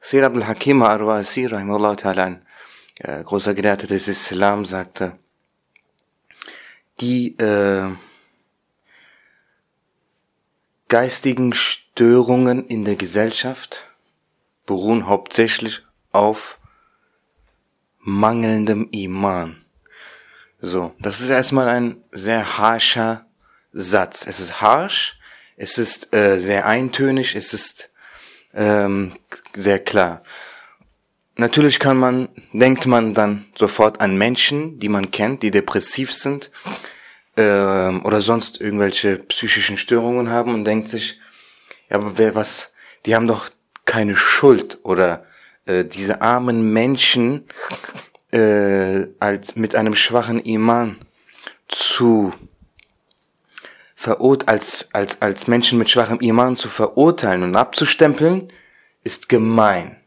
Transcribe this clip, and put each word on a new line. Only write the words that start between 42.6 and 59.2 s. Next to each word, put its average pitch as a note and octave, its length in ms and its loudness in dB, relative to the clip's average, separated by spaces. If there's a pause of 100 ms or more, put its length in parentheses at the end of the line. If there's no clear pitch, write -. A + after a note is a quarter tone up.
die A2 100 0
haben A2+ 140 2
doch G#2+ 220 -2 (340)
keine G#2 320 0
Schuld“, - 640 4
oder, F2+ 440 0 (400)
äh, F#2 180 0
diese G2 380 -6
armen A#2 500 0
Menschen, B2+ 720 0 (880)
äh, G2 760 2 (120)
als, G2+ 360 -4
mit A2 180 -4
einem A2 200 0
schwachen A#2 460 0
Iman A2+ 560 0 (720)
zu A2 640 2 (1700)
verurt-, C3 460 2
als, - 480 -2
als, G2 260 -4
als G2+ 280 -4
Menschen A#2+ 280 2
mit A2+ 140 0
schwachem A#2 300 0
Iman B2 340 2
zu A#2+ 140 -8
verurteilen A#2 760 2
und F2+ 140 0
abzustempeln, D#3 960 2 (500)
ist - 260 -8